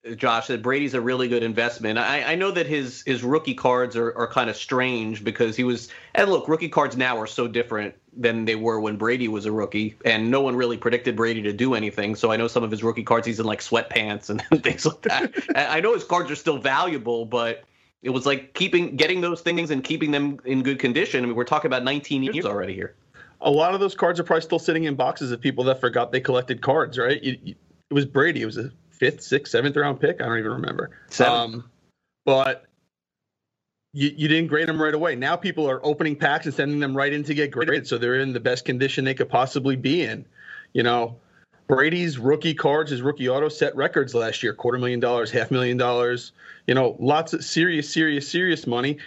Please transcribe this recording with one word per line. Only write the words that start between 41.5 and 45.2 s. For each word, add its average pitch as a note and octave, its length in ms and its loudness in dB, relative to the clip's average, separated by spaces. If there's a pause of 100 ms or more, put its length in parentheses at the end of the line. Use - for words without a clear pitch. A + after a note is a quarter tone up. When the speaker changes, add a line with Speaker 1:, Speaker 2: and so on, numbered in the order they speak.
Speaker 2:
Brady's D#3 500 2
rookie D3+ 340 2
cards, D3+ 380 0
his B2 100 -4
rookie C3 280 -2
auto C#3+ 200 2
set - 280 -2
records C3+ 360 0
last A2+ 300 0
year, G#2+ 100 0
quarter B2 260 -2
million B2 200 0
dollars, A#2+ 320 0